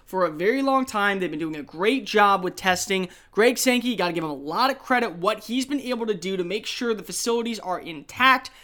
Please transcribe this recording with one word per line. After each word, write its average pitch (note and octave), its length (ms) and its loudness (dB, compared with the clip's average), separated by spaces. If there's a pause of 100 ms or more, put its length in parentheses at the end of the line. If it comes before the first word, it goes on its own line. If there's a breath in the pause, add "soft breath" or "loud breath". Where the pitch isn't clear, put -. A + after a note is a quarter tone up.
for F#3 200 -2
a E3 60 2
very G3+ 320 0
long C4 220 2
time. G3+ 340 0
They've F3+ 120 -2
been D#3 100 -6
doing D#3 160 -4
a D3 60 -8
great G#3 420 0
job G3 400 4
with F3+ 120 -4
testing. F#3 520 0 (220 loud breath)
Greg A#3 260 4
Sankey, B3 320 2
you A#3 80 -2
gotta F3 160 0
give E3 120 -2
him D#3 60 -4
a C#3+ 40 -6
lot D#3+ 360 0
of C4+ 80 -4
credit. A#3 380 0
What G3 280 -2
he's B3+ 220 -2
been C#4 140 -4
able A#3 260 -4
to G#3+ 80 0
do F#3 220 -4
to F3+ 80 -2
make G3 220 -6
sure A#3 280 -2
the - 80 -8
facilities A#3 560 -2
are F3+ 220 -6
intact B3 680 0 (140)